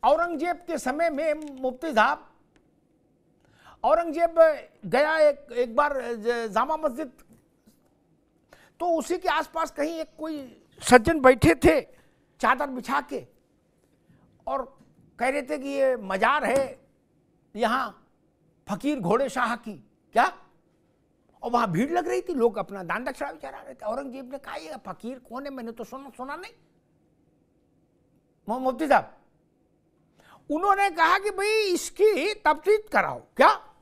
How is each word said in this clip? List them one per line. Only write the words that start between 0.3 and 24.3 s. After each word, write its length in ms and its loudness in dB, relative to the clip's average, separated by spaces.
के 220 -8
समय 320 -2
में, 240 -2
मुफ्ती 320 -6
साहब, 360 0
औरंगजेब 500 2
गया 320 0
एक, 340 2
एक 240 -2
बार 380 0
ज-, 380 -4
जामा 240 0
मस्जिद, 360 -4
तो 180 2
उसी 200 -4
के 100 -2
आसपास 420 -2
कहीं 280 -6
एक 200 -10
कोई 440 -12
सज्जन 380 6
बैठे 340 6
थे 260 4
चादर 260 0
बिछा 340 -4
के, 260 -10
और 320 -6
कह 100 0
रहे 140 -2
थे 160 -6
कि 100 -10
ये 280 0
मजार 480 0
है 360 -2
यहाँ 520 -4
फकीर 300 -4
घोड़े 280 0
शाह 280 -4
की, 340 -16
क्या? 260 2
और 80 -6
वहां 160 2
भीड़ 240 -2
लग 180 -2
रही 140 -2
थी, 120 -6
लोग 220 2
अपना 260 -10
दान 220 -6
दक्षिणा 280 -8
भी 60 -16
चढ़ा 220 -16
रहे 140 -18
थे। 120 -12
औरंगजेब 460 -10